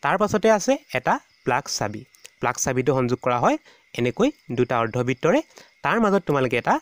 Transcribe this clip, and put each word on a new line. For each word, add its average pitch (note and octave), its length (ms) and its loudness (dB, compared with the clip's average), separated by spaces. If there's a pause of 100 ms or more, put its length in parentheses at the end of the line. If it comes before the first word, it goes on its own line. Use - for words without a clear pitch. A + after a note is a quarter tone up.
তাৰ D3 180 0
পাছতে G#3 360 0
আছে B3 160 0 (260)
এটা - 160 0 (300)
প্লাগ C3 200 0 (120)
চাবি। G#2+ 260 -6 (380)
প্লাগ B2 240 -2
চাবিটো C3 340 0
সংযোগ B2 280 0
কৰা B2 180 0
হয় A#3+ 120 2 (380)
এনেকৈ B2 340 0 (300)
দুটা B2 240 0
অৰ্ধবৃত্তৰে। B2 580 0 (440)
তাৰ D#3 200 0
মাজত G3 240 2
তোমালোকে C3 340 0
এটা F#3+ 200 2